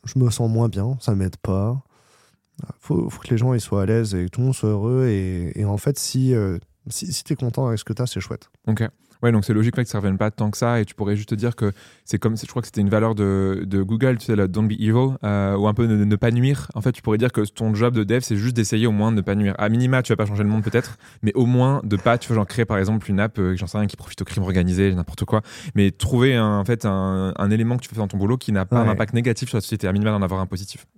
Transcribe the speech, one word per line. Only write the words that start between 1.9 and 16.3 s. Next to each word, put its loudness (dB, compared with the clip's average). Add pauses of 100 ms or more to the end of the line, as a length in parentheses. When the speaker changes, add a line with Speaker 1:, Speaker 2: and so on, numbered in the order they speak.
Speaker 1:
Faut, -2
faut -14
que -16
les 2
gens, 2
ils 0
soient -2
à 0
l'aise 0
et -2
que -6
tout -4
le 2
monde 0
soit -2
heureux. 0
Et, -2
et 0
en 0
fait, -2
si, 0
euh, 0 (300)
si, -8
si -8
t'es -4
content -2
avec -2
ce -12
que -6
t'as, -2
c'est -6
chouette. -10 (180)
Speaker 2:
Ok. 0 (400)
Ouais, 4
donc 2
c'est 0
logique, 2
ouais, 0
que -4
ça -4
revienne 0
pas 0
tant -2
que -6
ça, 2
et 0
tu -12
pourrais 0
juste -6
te 0
dire -2
que 0 (340)
c'est -2
comme, 0
je -10
crois -6
que -12
c'était -2
une 4
valeur 4
de, 0
de 0
Google, 0
tu -10
sais, 0
la 2
don't 0
be 0
evil, 2
euh, 0
ou 2
un 2
peu 2
ne, 4
ne 2
pas 2